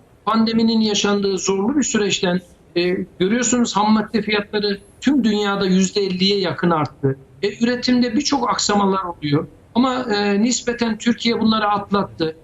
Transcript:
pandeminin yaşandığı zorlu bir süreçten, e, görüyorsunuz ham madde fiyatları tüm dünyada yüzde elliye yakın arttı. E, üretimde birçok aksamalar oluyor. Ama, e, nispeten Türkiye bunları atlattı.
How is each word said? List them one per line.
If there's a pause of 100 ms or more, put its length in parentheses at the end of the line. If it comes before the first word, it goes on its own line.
(240)
pandeminin
yaşandığı
zorlu
bir
süreçten, (360)
e, (220)
görüyorsunuz
ham
madde
fiyatları (220)
tüm
dünyada
yüzde
elliye
yakın
arttı. (240)
E,
üretimde
birçok
aksamalar
oluyor. (280)
Ama,
e,
nispeten
Türkiye
bunları
atlattı.